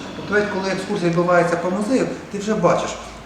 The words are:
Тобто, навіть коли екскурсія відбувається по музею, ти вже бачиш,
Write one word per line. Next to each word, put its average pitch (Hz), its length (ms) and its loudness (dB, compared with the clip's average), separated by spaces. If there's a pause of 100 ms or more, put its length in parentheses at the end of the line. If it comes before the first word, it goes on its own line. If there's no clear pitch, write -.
(160)
Тобто, - 180 -6
навіть 208 200 4
коли 190 160 -2
екскурсія 185 400 -2
відбувається 170 480 4
по 180 140 -2
музею, 214 360 2 (240)
ти 202 60 -6
вже 196 160 -2
бачиш, 175 360 2 (360)